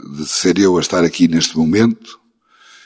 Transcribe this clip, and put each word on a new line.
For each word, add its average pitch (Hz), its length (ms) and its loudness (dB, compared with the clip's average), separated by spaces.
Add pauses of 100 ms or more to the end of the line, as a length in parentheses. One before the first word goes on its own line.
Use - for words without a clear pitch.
(160)
de 76 120 -10
ser 90 320 0
eu 92 180 4
a - 20 2
estar 87 240 0
aqui 85 240 2
neste 82 300 0
momento 104 640 0 (640)